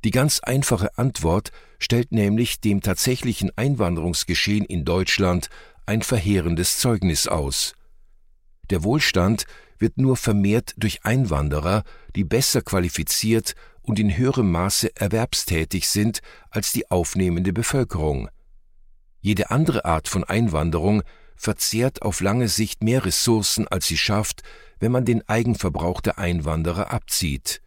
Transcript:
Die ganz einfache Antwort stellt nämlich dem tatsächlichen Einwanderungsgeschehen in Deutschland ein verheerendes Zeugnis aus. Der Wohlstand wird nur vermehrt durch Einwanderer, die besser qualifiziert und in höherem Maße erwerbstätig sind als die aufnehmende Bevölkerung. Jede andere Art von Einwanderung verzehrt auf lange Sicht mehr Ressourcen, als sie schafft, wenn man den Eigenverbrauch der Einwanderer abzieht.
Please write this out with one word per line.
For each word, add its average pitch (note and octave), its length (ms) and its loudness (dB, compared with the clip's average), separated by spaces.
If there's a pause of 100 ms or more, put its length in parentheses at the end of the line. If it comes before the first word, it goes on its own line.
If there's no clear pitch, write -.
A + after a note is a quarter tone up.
Die A2 60 2
ganz C3+ 300 2
einfache A#2+ 580 0
Antwort F2+ 540 0 (260)
stellt A#2 320 0
nämlich A2 500 2
dem G2+ 200 2
tatsächlichen A2 760 -2
Einwanderungsgeschehen G2 1080 0
in E2 200 -4
Deutschland F2+ 640 0 (380)
ein A2 160 0
verheerendes F2+ 760 0
Zeugnis G2 500 2
aus. C#2 460 -2 (960)
Der F2 120 0
Wohlstand G#2 640 2 (320)
wird A2+ 200 0
nur C3 180 4
vermehrt G#2 600 2
durch G#2 280 -2
Einwanderer, F2 800 0 (320)
die G#2 80 0
besser A#2 380 0
qualifiziert G2 920 0 (260)
und G#2+ 200 -2
in G2+ 160 2
höherem B2+ 340 2
Maße F2+ 460 0
erwerbstätig F2+ 920 -2
sind G#2 320 0 (300)
als - 220 -4
die - 180 -4
aufnehmende F2+ 600 0
Bevölkerung. D#2+ 760 -2 (920)
Jede G#2 320 0
andere D3+ 320 2
Art D#2+ 240 0
von F#2 160 -2
Einwanderung F2 760 2 (340)
verzehrt - 680 -2
auf G#2 180 -2
lange G#2+ 280 2
Sicht G#2 340 -2
mehr A#2 220 2
Ressourcen, G#2+ 640 2
als - 180 -2
sie D#2+ 120 0
schafft, - 440 -2 (380)
wenn A2+ 100 2
man B2 140 2
den A2+ 240 2
Eigenverbrauch G2 720 0
der - 180 -2
Einwanderer E2+ 760 -2
abzieht. - 760 -4